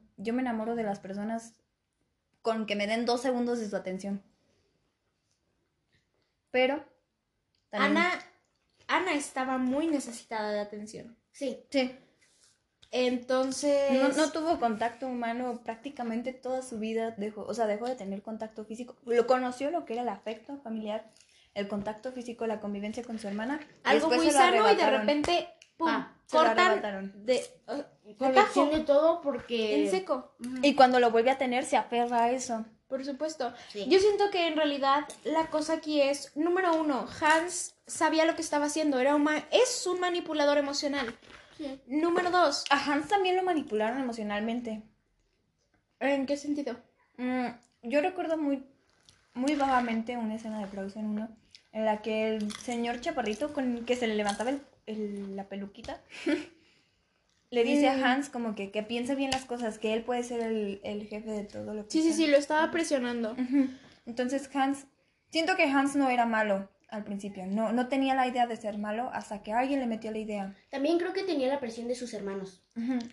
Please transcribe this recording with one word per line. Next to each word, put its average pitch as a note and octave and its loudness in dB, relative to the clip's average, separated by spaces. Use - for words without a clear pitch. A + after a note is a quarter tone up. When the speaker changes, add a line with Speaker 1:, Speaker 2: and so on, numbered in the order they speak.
Speaker 1:
Yo A3 -4
me B3 0
enamoro A#3 -4
de A#3 -2
las G3 -4
personas G#3 -8
con A3 -2
que G#3 -2
me G3+ -2
den A3+ 0
dos A#3+ 0
segundos A#3+ 0
de G#3+ -6
su G3+ -6
atención. G3 -6
Pero B3+ 2
también C#4 2
Speaker 2:
Ana, F4 4
Ana E4 0
estaba C4 -4
muy C4 0
necesitada A#3 -4
de G#3 -2
atención. G#3 -12
Speaker 3:
Sí. B3+ -6
Speaker 1:
Sí. B3+ 0
Speaker 2:
Entonces C4 0
Speaker 1:
No, C4+ 4
no D4 2
tuvo D#4+ 0
contacto A#3 -2
humano A#3+ -4
prácticamente A#3+ -6
toda B3+ -6
su B3 -10
vida, A3 -2
dejó, G3+ -8
o - -8
sea, A3 0
dejó G#3 -2
de B3+ -4
tener G3+ -10
contacto A3 -10
físico. A#3+ -12
Lo A#3+ 4
conoció B3+ 2
lo E4 -2
que A3+ -6
era A#3+ -2
el A#3+ -2
afecto A3 -8
familiar, A3 -8
el G3+ -4
contacto G#3+ -6
físico, A#3 -8
la G#3+ -2
convivencia G#3 -6
con A3+ -8
su G#3+ -10
hermana. A3 -4
Y - -6
Speaker 2:
Algo D4 6
Speaker 1:
después B3 4
Speaker 2:
muy E4 4
Speaker 1:
se D4 6
lo C#4+ 8
Speaker 2:
sano F4 8
y - 6
de - 6
Speaker 1:
arrebataron. B3+ 4
Speaker 2:
repente, D4 2
pum, E4 0
Speaker 3:
Ah, - -2
Speaker 1:
se - 0
lo D#4 8
Speaker 2:
cortan A3+ 6
Speaker 1:
arrebataron. G3+ -2
Speaker 2:
de, B3 2
uh, - -10
de G#3 -20
Speaker 3:
Conexión C4+ 6
Speaker 2:
tajo. D#4 2
Speaker 3:
de D#4 -2
todo D#4+ 6
porque A#3 0
Speaker 2:
En - 0
seco. F4+ -2
Speaker 3:
Ujú. B3+ -10
Speaker 1:
Y C#4 6
cuando B3+ 8
lo A#3+ 6
vuelve A3+ 4
a C4 0
tener, B3+ 0
se D4 0
aferra A#3+ 2
a A#3+ 4
eso. A#3+ -4
Speaker 2:
Por C4 -6
supuesto. C#4 -6
Speaker 3:
Sí. G3+ -6
Speaker 2:
Yo F4+ 8
siento G4+ 4
que F4+ 2
en D#4+ 0
realidad C#4+ 2
la D#4+ 0
cosa D#4 -2
aquí D4+ 0
es: C#4 0
número F4 2
uno, C#4 0
Hans D#4+ 0
sabía D#4+ 2
lo E4 2
que E4 -6
estaba D4 0
haciendo, D4 0
era C#4+ 4
un D4 4
ma-, D4+ 0
es B4 4
un F4+ 0
manipulador D#4 2
emocional. C#4 -2
Speaker 3:
Sí. C4+ -10
Speaker 2:
Número E4+ 0
dos. E4 4
Speaker 1:
A C#4 2
Hans D4 0
también F#4 2
lo F#4 0
manipularon B3 0
emocionalmente. A3+ -4
Speaker 2:
¿En C#4 0
qué C#4+ -2
sentido? C#4+ -4
Speaker 1:
Mm, B3+ -2
yo A#3+ 2
recuerdo E4 -2
muy, C#4 -2
muy C4+ 0
vagamente B3 0
una A3 -4
escena A3 -8
de G3+ -6
Frozen G3+ -8
uno, G#3+ -4
en A3 -4
la G#3+ 0
que A3 -2
el G#3+ -4
señor A#3+ -6
chaparrito D4 -4
con B3+ -2
el A#3 -8
que B3 0
se A#3+ -2
le G#3+ -2
levantaba G#3+ -2
el, C#4 -4
el, G3+ -8
la G3 -10
peluquita, G3+ -12
<laughs> - -8
le A#3+ 2
dice C#4+ 6
Speaker 2:
Mm. C4+ 0
Speaker 1:
a B3+ 4
Hans C#4 0
como A#3 -4
que, G3 -8
que G#3+ -4
piense A#3+ -4
bien C4+ -2
las C4 -2
cosas, A#3+ -6
que G#3+ -2
él A3+ -2
puede B3 -4
ser A#3+ -6
el, A3 -4
el G#3 -8
jefe G#3+ -12
de G#3 -6
todo G#3+ -10
lo G#3 -8
que G#3 -18
Speaker 2:
Sí, D#4 2
sí, D#4+ 4
Speaker 1:
sea. D#4 2
Speaker 2:
sí, D#4 4
lo C#4+ 6
estaba D4+ 2
presionando. B3 -2
Speaker 1:
Ujú. B3+ 2
Entonces B3+ -4
Hans, C#4 0
siento E4 0
que F4 4
Hans C#4 4
no C4+ 4
era A#3+ 4
malo G#3 0
al G#3+ -10
principio, G3 -10
no, G#3+ 0
no B3 0
tenía C4+ 2
la B3+ 2
idea B3 2
de A#3 -6
ser G#3+ -8
malo G#3+ -6
hasta G#3 -10
que G#3 -8
alguien C4+ 0
le B3 -2
metió A3 -4
la G#3+ -6
idea. G#3 -6
Speaker 3:
También D4 2
creo F4+ -2
que F#4+ -2
tenía C#4+ 0
la C4+ 0
presión A#3 -8
de B3 -2
sus A#3 -10
hermanos. G3 -8
Speaker 1:
Ujú. A#3+ -2